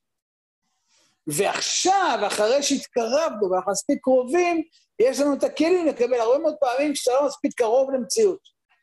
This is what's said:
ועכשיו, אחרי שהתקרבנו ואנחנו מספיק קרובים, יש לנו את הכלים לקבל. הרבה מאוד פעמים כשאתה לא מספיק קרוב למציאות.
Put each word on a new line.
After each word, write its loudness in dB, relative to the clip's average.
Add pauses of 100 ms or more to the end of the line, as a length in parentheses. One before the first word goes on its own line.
(1300)
ועכשיו, 0
אחרי 0
שהתקרבנו -2
ואנחנו -2
מספיק -2
קרובים, 2 (360)
יש 2
לנו 2
את -2
הכלים 0
לקבל. 0
הרבה 2
מאוד 0
פעמים 0
כשאתה 0
לא 2
מספיק -4
קרוב 2
למציאות. 0 (440)